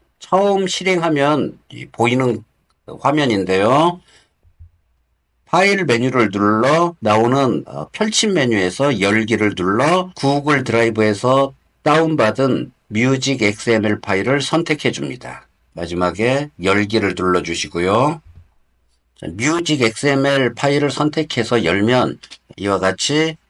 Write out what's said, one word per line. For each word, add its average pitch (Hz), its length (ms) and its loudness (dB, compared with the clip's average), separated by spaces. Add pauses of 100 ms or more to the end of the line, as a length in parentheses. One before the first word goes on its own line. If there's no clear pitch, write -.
(180)
처음 196 480 2
실행하면 156 920 0 (120)
이 - 160 -16
보이는 120 580 0 (560)
화면인데요. 131 1000 2 (1400)
파일 190 400 2
메뉴를 120 460 2
눌러 117 680 2
나오는, 120 680 2
어, 73 240 -10
펼침 214 420 -2
메뉴에서 120 680 0
열기를 107 540 0
눌러 131 640 0
구글 143 480 0
드라이브에서 117 920 2 (280)
다운받은 135 880 0 (160)
뮤직 131 540 0
엑스엠엘 104 580 0
파일을 101 400 0
선택해 156 520 -2
줍니다. - 560 -12 (240)
마지막에 90 800 -2 (120)
열기를 101 540 0
눌러주시고요. 92 1040 -2 (1000)
자, - 140 -12
뮤직 151 500 -2
엑스엠엘 135 720 0
파일을 143 360 0
선택해서 127 720 -2
열면 101 540 0 (380)
이와 101 220 -2
같이 143 580 -2 (140)